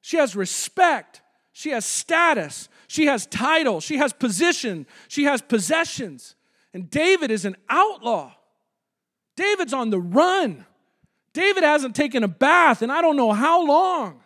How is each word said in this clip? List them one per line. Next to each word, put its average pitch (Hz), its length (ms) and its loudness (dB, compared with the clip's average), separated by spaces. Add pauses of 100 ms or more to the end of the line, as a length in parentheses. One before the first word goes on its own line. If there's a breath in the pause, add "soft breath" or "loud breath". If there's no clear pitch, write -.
She - 160 -4
has 254 180 0
respect. - 880 -2 (280)
She - 200 -8
has 233 120 -4
status. 320 840 -2 (160 soft breath)
She 311 220 0
has 269 180 0
title. 254 540 0
She 285 180 -6
has 262 160 0
position. 214 720 -2 (220 soft breath)
She 285 160 -4
has 277 180 0
possessions. 233 920 -4 (360)
And 185 160 -14
David 320 440 0
is 202 140 -4
an 190 120 -6 (100)
outlaw. 240 680 -2 (1000)
David's 370 380 -2
on 247 160 -4
the 196 100 0
run. 226 680 0 (680)
David 370 300 0
hasn't 294 320 0
taken 247 300 0
a - 20 -2
bath 294 540 4
in 226 80 -4
I 302 120 0
don't 320 140 4
know 240 160 2
how 320 340 2
long. 294 600 0